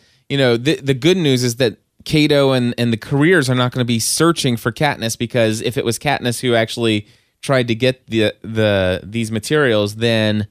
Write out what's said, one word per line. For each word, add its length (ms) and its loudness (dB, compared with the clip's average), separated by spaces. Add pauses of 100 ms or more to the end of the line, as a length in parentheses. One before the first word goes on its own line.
(300)
you 80 -2
know, 200 4
the, 180 0
the 180 -2
good 240 2
news 260 2
is 140 -2
that 200 0 (260)
Cato 480 2
and, 260 0
and 160 0
the 40 -2
careers 520 2
are 60 2
not 160 0
gonna 140 -2
be 140 0
searching 580 0
for 140 -4
Katniss, 460 -2
because 440 0
if 160 -4
it 80 -2
was 120 -2
Katniss 440 -4
who 120 0
actually 540 0 (340)
tried 280 0
to 60 0
get 320 -2
the, 340 0
the, 600 0
these 280 -6
materials, 640 0
then, 560 0